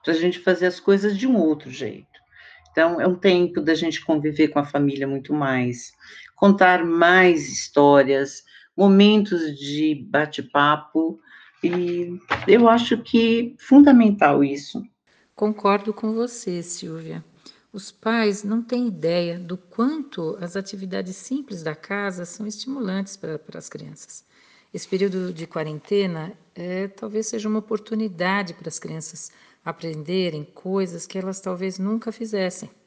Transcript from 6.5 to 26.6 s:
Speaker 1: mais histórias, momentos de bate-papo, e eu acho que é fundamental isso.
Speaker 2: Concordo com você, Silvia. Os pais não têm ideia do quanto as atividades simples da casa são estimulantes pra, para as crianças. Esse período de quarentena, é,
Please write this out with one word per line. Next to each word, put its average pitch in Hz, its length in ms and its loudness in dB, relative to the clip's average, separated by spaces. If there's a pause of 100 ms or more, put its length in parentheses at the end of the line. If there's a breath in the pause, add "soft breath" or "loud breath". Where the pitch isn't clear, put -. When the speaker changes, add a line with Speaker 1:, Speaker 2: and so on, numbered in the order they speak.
Speaker 1:
mais 170 640 4
histórias, 139 960 4 (320 soft breath)
momentos 196 840 4
de 143 520 -4
bate-papo, 151 1080 -2 (460 soft breath)
e 175 560 -4 (260)
eu 233 220 8
acho 233 300 4
que 233 600 0
é - 60 -20
fundamental 220 800 8
isso. 139 400 -6 (500)
Speaker 2:
Concordo 208 600 -2
com 220 200 -6
você, 226 480 -6
Silvia. 165 640 -12 (480 soft breath)
Os 196 200 -16
pais 220 520 -2
não 220 180 -2
têm 240 260 -4
ideia 170 520 -4
do 180 180 -10
quanto 240 800 -6
as 175 160 -12
atividades 190 600 -10
simples 262 480 -10
da 156 120 -6
casa 196 480 -8
são 208 220 -14
estimulantes 208 720 -8
pra, 156 220 -10
para - 180 -18
as 160 100 -16
crianças. - 580 -20 (480 soft breath)
Esse - 140 -12
período 185 460 -4
de 165 140 -12
quarentena, 165 840 -4 (200)
é, 180 360 -8